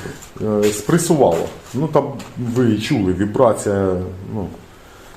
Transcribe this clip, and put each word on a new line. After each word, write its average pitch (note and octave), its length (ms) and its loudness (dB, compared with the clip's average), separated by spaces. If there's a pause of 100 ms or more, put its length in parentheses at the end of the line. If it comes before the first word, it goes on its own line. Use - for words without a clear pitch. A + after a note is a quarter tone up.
<laughs> - 360 -14
е, G#2 220 0 (100)
спресувало. D3 720 2 (260)
Ну C#3+ 140 -2
там C3 260 0 (240)
ви A#2 400 2
чули, G2 360 0
вібрація, G2+ 840 2 (380)
ну, G2 140 -6 (680)